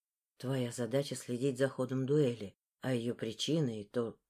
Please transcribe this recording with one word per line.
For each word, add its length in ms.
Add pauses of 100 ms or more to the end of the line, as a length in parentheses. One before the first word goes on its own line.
(380)
«Твоя 340
задача — 440
следить 440
за 100
ходом 380
дуэли, 480 (260)
а 120
ее 200
причины 680
и 40
то, 320 (120)